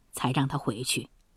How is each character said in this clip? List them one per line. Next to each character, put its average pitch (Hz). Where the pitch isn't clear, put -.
才 -
让 139
他 143
回 123
去。 -